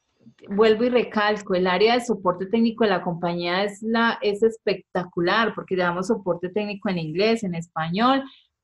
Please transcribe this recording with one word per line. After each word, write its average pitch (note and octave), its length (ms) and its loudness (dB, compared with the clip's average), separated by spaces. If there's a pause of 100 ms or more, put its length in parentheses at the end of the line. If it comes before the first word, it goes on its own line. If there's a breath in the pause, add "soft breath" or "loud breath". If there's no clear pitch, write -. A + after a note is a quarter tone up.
(500)
vuelvo G#3+ 340 4
y B3 60 2
recalco, G#3 640 0
el F#3 120 2
área F#3+ 260 4
de B3 120 0
soporte F#3+ 420 -2
técnico A3+ 360 2
de G#3+ 60 4
la F3+ 120 2
compañía F3 600 -2
es, G3 180 -6
la, A3+ 400 0
es G3+ 220 0
espectacular G3 1120 0
porque F3+ 220 -6
damos F3+ 300 0
soporte F#3 420 -2
técnico G#3 400 -4
en F#3 80 -2
inglés, F#3+ 460 0
en F3+ 120 -4
español, F3+ 640 -2 (420 loud breath)